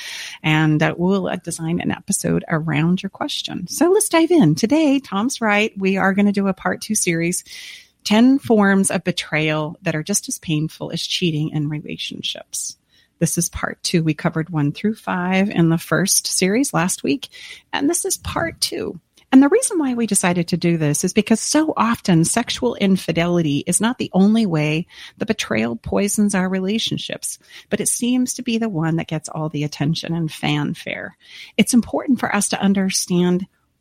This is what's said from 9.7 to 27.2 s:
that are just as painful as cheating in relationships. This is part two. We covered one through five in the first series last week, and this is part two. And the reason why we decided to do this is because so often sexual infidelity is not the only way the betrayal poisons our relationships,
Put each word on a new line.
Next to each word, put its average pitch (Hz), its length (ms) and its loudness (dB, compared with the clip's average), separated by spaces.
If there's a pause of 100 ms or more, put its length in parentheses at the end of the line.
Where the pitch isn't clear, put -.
that 165 100 -2
are 156 80 -4
just - 280 -4
as - 100 -8
painful 156 500 -4
as - 140 -6
cheating 156 480 -2
in 151 180 -2
relationships. - 1080 -10 (420)
This - 200 0
is 170 100 0
part - 340 -8
two. 165 220 0
We 156 100 2
covered 160 360 -4
one 147 240 0
through 214 220 -2
five 190 540 0
in 165 200 4
the 165 80 4
first - 500 0
series 214 460 0
last 170 280 0
week, 269 280 -2 (420)
and 285 180 0
this 339 140 0
is 381 140 -4
part - 420 -6
two. - 400 -6 (320)
And 262 100 10
the 277 60 8
reason 427 320 2
why 262 140 0
we 233 120 -2
decided 180 440 0
to 170 80 0
do 170 180 2
this 151 300 2
is 180 80 -2
because 220 260 4
so 311 380 2
often 202 480 4
sexual - 500 -2
infidelity 170 920 2
is 180 120 0
not 233 200 -2
the 220 120 -4
only 214 340 4
way 156 400 0 (320)
the - 80 -6
betrayal 226 520 -2
poisons 202 580 0
our 185 140 0
relationships, - 920 -4 (300)